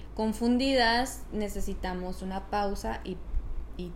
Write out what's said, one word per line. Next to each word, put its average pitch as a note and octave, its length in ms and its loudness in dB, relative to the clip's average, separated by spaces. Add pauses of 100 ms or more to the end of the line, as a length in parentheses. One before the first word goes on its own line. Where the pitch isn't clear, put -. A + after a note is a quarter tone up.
(160)
confundidas, A#3+ 1160 4
necesitamos F#3 920 -2
una F#3+ 260 -4
pausa G#3 560 0
y, F#3 140 -4 (600)
y F3+ 180 -6